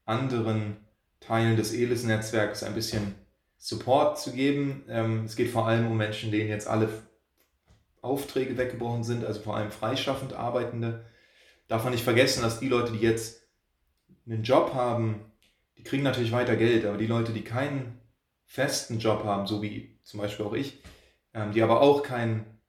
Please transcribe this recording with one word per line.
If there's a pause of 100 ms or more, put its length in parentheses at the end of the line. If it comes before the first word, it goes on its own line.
anderen (360)
Teilen
des
Elis-Netzwerks
ein
bisschen (420)
Support
zu
geben.
Ähm,
es
geht
vor
allem
um
Menschen,
denen
jetzt
alle (1120)
Aufträge
weggebrochen
sind,
also
vor
allem
freischaffend
Arbeitende. (640)
Darf
man
nicht
vergessen,
dass
die
Leute,
die
jetzt (800)
einen
Job
haben, (460)
die
kriegen
natürlich
weiter
Geld,
aber
die
Leute,
die
keinen (480)
festen
Job
haben,
so
wie
zum
Beispiel
auch
ich, (540)
ähm,
die
aber
auch
keinen (260)